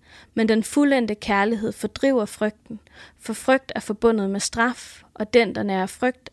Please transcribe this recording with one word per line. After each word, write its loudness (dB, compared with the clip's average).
men 2
den 4
fuldendte 2
kærlighed 0
fordriver 0
frygten, -6
for -10
frygt 0
er -8
forbundet 0
med -4
straf, -4
og -2
den, 4
der -4
nærer 0
frygt, -4